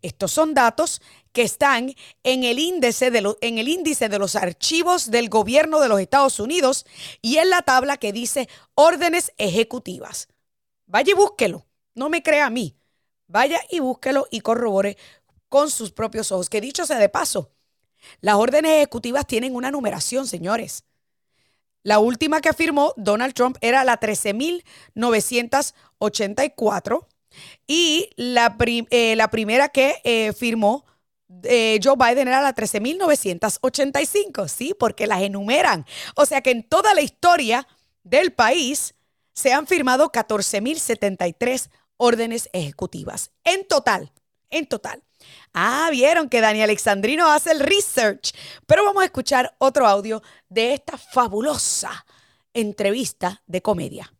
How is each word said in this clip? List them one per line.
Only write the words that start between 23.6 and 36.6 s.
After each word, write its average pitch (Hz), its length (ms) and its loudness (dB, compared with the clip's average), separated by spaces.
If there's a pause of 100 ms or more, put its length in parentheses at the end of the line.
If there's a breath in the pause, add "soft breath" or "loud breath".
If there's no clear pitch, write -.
era 254 240 2
la 247 140 2
trece 208 340 -2
mil 330 320 -4 (300 soft breath)
novecientos 240 800 0 (240 soft breath)
ochenta 208 460 -2
y 302 60 -2
cuatro 214 560 -2 (600 loud breath)
y 330 500 0
la 233 400 0
prim-, 233 340 -2
eh, 226 240 2
la 220 140 2
primera 226 400 0
que, 269 360 0
eh, 220 280 0
firmó, 226 540 -2 (560)
eh, 220 400 2
Joe 269 140 4
Biden 247 320 2
era 262 120 2
la 269 140 0
trece 214 260 -4
mil 277 180 -4
novecientos 214 600 0
ochenta 269 400 -2
y 311 60 0
cinco, 370 420 -4
¿sí? 294 300 -6
Porque 214 280 -2
las 202 140 0
enumeran. 202 680 0 (300 loud breath)
O 294 80 6
sea 285 160 0
que 262 100 0
en 233 120 0